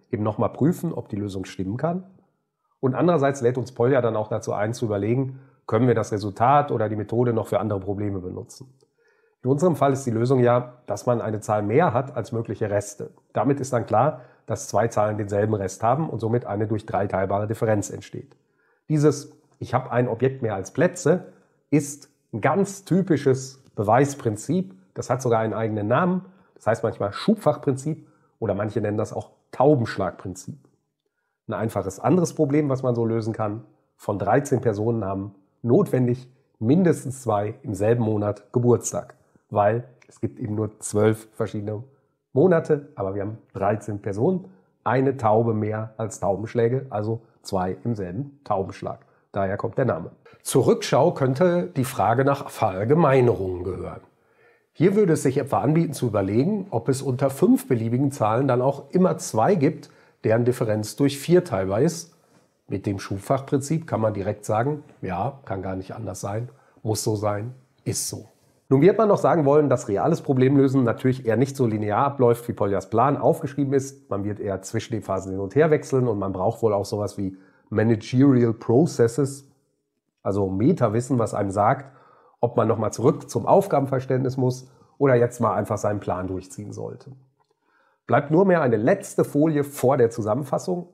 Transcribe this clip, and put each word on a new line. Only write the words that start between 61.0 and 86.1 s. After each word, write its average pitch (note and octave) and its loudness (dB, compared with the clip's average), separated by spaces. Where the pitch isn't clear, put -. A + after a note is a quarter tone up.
vier F3 4
teilbar F#2+ -2
ist. - -2
Mit G2+ -6
dem G2 -2
Schubfachprinzip C3+ -4
kann G#2+ -2
man A2 0
direkt G2+ -6
sagen, B2 -2
ja, F#2 -6
kann F#2+ -8
gar F#2+ -6
nicht F#2 -10
anders G#2 -12
sein, G#2+ -6
muss A2 -4
so A2 0
sein, G#2 -4
ist - -6
so. - -12
Nun C3+ 6
wird G3 6
man A3 4
noch G3 4
sagen D3 2
wollen, C#3+ 4
dass B2+ 0
reales G#2 0
Problemlösen C3+ 4
natürlich B2+ 0
eher A2 2
nicht C3+ 0
so B2+ 0
linear G#2+ 0
abläuft, A#2+ 2
wie A2+ -4
Poljas G2 -2
Plan B2+ 2
aufgeschrieben C3+ 0
ist. - -4
Man G2+ -4
wird G#2 -6
eher F#2+ -4
zwischen - -6
den G2+ -4
Phasen F#2+ -4
hin F#2+ -4
und G2 -6
her D#3 4
wechseln C#3 0
und G#2 -2
man G2 -4
braucht G2 -2
wohl A2 4
auch G2+ 0
sowas G2+ -6
wie F#2+ -6
Managerial A#2 4
Processes, C3 0
also G2+ 0
Metawissen, A#2+ 2
was A2+ 0
einem G2+ -2
sagt, B2 0
ob B2 -2
man A2 2
nochmal G#2+ -2
zurück C#3 0
zum - -4
Aufgabenverständnis C3 2
muss B2+ -2
oder C#3 4
jetzt A#2+ 2
mal G#2+ 2
einfach G#2+ -2
seinen G#2 -2
Plan F#2 -4